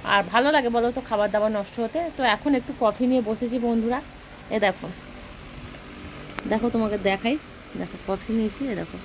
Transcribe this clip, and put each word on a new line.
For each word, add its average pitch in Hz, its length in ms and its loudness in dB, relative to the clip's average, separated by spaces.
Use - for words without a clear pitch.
আর 202 180 4
ভালো 247 180 6
লাগে 277 180 4
বলো 233 240 2
তো 262 80 -4
খাবার 208 300 2
দাবার 214 220 2
নষ্ট 208 280 -4
হতে? 302 360 -2
তো 277 60 -2
এখন 247 320 4
একটু 254 260 0
কফি 220 260 4
নিয়ে 254 180 4
বসেছি 226 340 -2
বন্ধুরা, 233 400 2
এ - 100 0
দেখো, 190 280 2
দেখো, 220 220 2
তোমাকে 214 280 2
দেখাই, 196 380 2
দেখো 175 180 -6
কফি 190 260 -2
নিয়েছি, 220 360 0
এ 214 60 -2
দেখো 170 300 -6